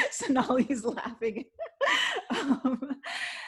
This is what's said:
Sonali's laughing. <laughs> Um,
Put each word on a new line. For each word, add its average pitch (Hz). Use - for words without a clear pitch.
Sonali's 254
laughing. 233
<laughs> -
Um, 262